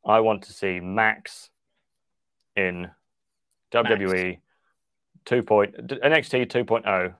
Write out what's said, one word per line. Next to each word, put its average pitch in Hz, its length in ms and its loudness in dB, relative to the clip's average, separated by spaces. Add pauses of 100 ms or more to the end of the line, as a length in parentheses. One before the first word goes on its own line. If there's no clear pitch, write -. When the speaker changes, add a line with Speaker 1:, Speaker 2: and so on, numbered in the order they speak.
Speaker 1:
I 110 140 6
want 110 240 0
to - 100 -20
see 92 260 -4
Max 107 680 -2 (1040)
in 90 340 -2 (800)
W 117 220 2
W 95 200 0
E 92 160 0
Speaker 2:
Max. 90 100 -14 (840)
Speaker 1:
two 123 160 2
point, 107 440 0
d-, 131 160 -8
N 147 120 0
X - 160 0
T 127 160 0
two 120 180 -2
point 110 220 -2
oh 90 340 0